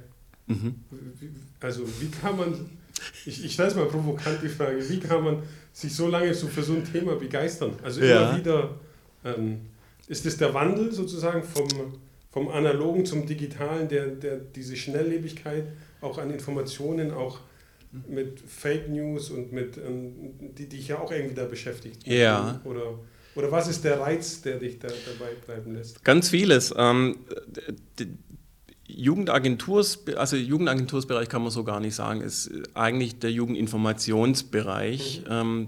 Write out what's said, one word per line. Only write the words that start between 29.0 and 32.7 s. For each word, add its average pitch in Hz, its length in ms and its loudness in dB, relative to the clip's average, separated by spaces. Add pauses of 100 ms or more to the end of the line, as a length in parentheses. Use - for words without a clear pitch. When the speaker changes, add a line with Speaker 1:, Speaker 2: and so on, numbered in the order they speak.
Speaker 1:
also 131 180 2
Jugendagentursbereich 131 960 0
kann 120 140 0
man 117 80 -2
so 113 120 -2
gar 104 160 -2
nicht 107 160 -2
sagen, 107 240 -2
ist - 320 -6 (220)